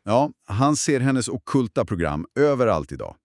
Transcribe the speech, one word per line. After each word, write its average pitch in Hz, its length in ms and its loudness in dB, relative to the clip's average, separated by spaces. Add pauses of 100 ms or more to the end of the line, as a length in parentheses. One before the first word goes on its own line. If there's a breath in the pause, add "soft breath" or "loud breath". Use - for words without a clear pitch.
Ja, 123 280 2 (160)
han 135 300 0
ser 139 240 0
hennes 131 280 0
ockulta 120 560 -2
program 82 500 -2
överallt 123 580 2
idag. 50 320 -12